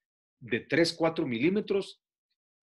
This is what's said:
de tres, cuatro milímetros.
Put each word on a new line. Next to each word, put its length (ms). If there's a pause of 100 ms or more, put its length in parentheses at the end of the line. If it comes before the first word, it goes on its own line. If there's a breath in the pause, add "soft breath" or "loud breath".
(400)
de 200
tres, 340
cuatro 320
milímetros. 760 (600)